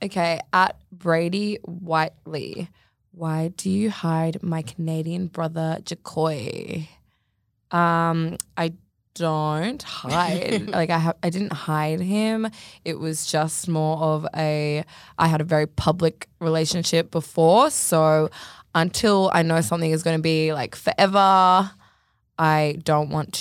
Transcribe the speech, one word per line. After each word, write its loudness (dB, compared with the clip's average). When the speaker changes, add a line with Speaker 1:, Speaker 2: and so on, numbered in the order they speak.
Speaker 1:
okay, -2
at 4
Brady 0
Whiteley. -4
"Why -2
do -4
you 0
hide -2
my -2
Canadian -4
brother, -4
Jacoy?" -6
Um, 0
I -2
don't -2
hide. -2
Speaker 2:
<laughs> -6
Speaker 1:
Like, 0
I 2
ha-, 0
I 0
didn't -4
hide -2
him. -2
It -6
was -6
just -2
more 0
of 0
a, -2
I 4
had 2
a 0
very 2
public 0
relationship 0
before, 4
so 2
until 2
I 4
know 2
something 0
is 0
gonna 0
be, 0
like, -6
forever, 4
I 2
don't 2
want -4